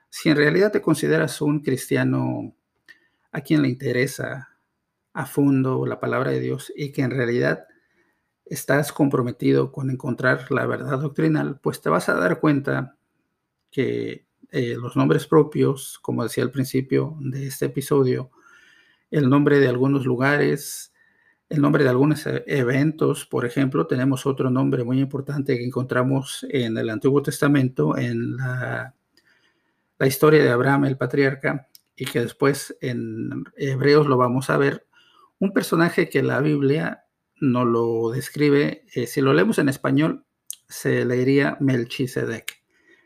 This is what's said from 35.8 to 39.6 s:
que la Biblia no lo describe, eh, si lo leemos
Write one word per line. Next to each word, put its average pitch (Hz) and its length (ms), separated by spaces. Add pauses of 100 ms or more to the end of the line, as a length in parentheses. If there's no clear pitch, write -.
que 135 140
la 127 180
Biblia 147 640 (360)
no 123 240
lo 117 460
describe, 143 760 (100)
eh, 123 120
si - 140
lo 135 120
leemos 190 280